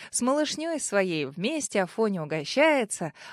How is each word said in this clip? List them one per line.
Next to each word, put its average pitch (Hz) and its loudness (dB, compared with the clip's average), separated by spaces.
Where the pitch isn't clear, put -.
С - -2
малышней 302 0
своей 185 0
вместе 208 -2
Афоня 190 0
угощается, 185 2